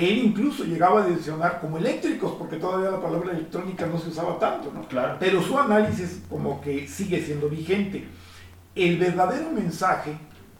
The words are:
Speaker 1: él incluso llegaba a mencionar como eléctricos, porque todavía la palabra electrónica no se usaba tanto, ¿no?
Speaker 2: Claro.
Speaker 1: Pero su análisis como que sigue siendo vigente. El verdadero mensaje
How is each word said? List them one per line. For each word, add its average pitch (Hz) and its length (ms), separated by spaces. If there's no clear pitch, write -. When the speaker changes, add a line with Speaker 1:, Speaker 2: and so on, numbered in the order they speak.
Speaker 1:
él 220 100
incluso 214 440
llegaba 175 400
a 180 40
mencionar 160 520
como 156 180
eléctricos, 202 600
porque 160 200
todavía 190 340
la 185 100
palabra 170 300
electrónica 175 560
no 165 120
se 165 100
usaba 165 300
tanto, - 340
¿no? - 140
Speaker 2:
Claro. 127 320
Speaker 1:
Pero 185 220
su - 180
análisis 208 680
como 143 320
que 143 260
sigue 175 360
siendo 147 260
vigente. 165 560
El 175 240
verdadero 185 540
mensaje 180 640